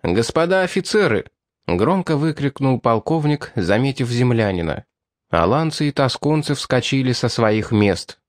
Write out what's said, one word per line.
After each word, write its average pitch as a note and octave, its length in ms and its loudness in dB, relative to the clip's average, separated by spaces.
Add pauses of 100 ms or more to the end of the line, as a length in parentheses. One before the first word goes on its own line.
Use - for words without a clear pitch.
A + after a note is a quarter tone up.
«Господа E3+ 580 0
офицеры!» — F3+ 640 0 (420)
громко D3+ 500 0
выкрикнул C#3 600 0
полковник, D3 760 0
заметив A#2+ 540 0
землянина. A2+ 760 0 (440)
Аланцы D3 600 0
и - 20 -4
тосконцы D3 640 -2
вскочили B2+ 580 -2
со A#2+ 180 -2
своих A2 420 0
мест. G#2 580 0